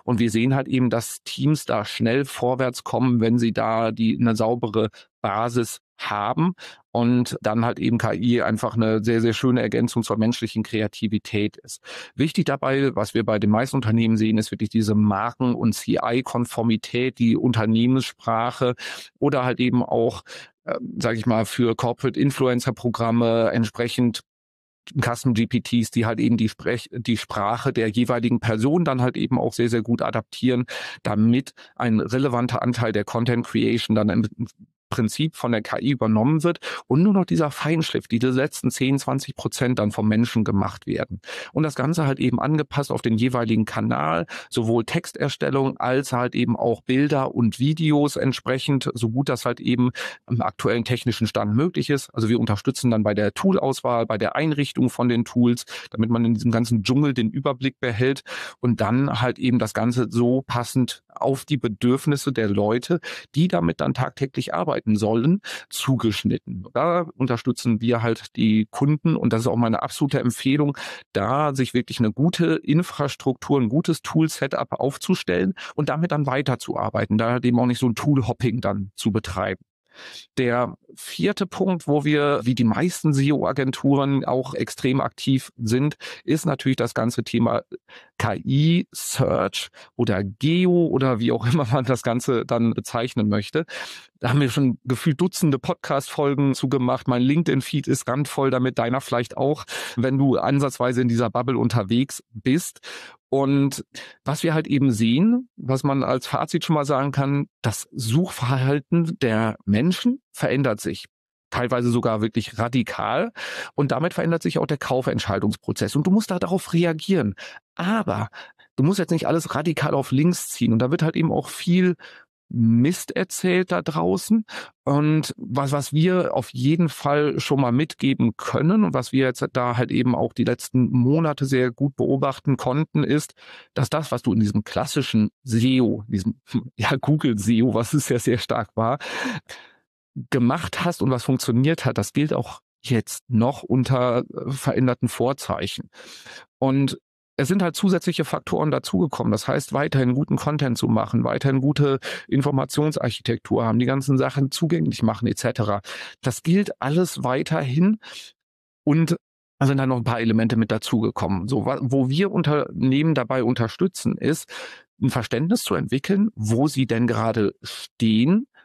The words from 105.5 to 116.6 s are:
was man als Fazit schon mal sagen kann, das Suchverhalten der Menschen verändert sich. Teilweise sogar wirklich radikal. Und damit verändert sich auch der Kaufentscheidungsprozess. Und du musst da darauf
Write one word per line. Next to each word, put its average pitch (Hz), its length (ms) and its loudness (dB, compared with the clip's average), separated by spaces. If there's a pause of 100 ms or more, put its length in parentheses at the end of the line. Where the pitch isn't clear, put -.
was 131 280 -2
man 139 200 0
als 127 220 0
Fazit 151 400 -2
schon 170 80 2
mal 147 100 2
sagen 139 280 0
kann, 139 340 0 (160)
das - 300 -4
Suchverhalten 139 1300 0
der 110 360 0 (100)
Menschen 175 540 2 (140)
verändert 127 480 0
sich. - 240 -6 (460)
Teilweise 120 400 0
sogar 113 300 0
wirklich 110 360 -4
radikal. 120 720 -2 (440)
Und 143 160 0
damit 151 240 -2
verändert 165 260 -2
sich 165 160 -4
auch - 100 0
der 147 120 -4
Kaufentscheidungsprozess. 107 1160 -2
Und 151 120 0
du 180 40 4
musst 214 200 2
da 180 80 -4
darauf 180 340 -4